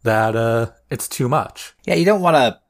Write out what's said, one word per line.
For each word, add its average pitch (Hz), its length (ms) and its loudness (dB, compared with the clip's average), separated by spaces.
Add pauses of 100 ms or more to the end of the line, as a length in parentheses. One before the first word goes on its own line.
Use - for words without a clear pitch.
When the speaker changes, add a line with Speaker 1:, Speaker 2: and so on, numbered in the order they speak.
Speaker 1:
that, 110 320 0
uh, 113 320 0 (240)
it's - 160 -8
too 131 200 -4
much. - 460 -4 (120)
Speaker 2:
Yeah, 180 100 -2
you 170 100 2
don't 202 160 2
wanna 147 380 2 (100)